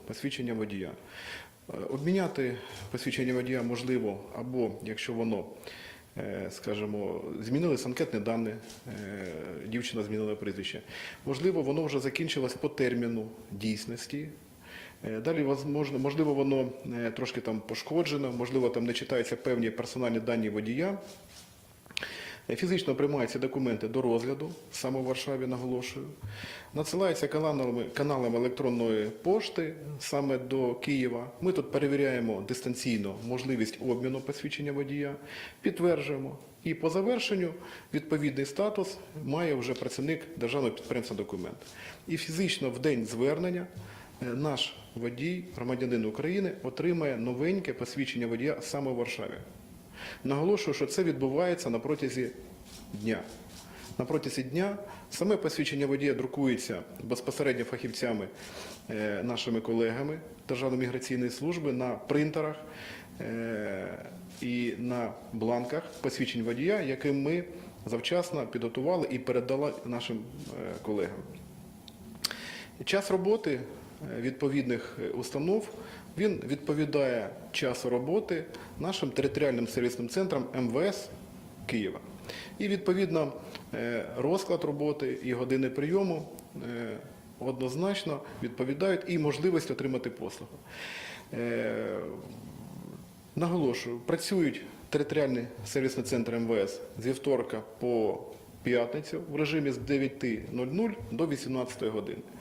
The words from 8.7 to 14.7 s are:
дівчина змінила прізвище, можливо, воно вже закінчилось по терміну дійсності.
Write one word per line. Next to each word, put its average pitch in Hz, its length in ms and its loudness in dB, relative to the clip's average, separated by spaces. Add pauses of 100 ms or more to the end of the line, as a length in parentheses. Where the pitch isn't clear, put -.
дівчина 117 360 0
змінила 107 320 0
прізвище, 98 460 -4 (440)
можливо, 156 360 2
воно 143 240 2
вже 143 140 2
закінчилось 131 540 0
по - 160 -2
терміну 120 580 2 (240)
дійсності. 110 800 -4 (760)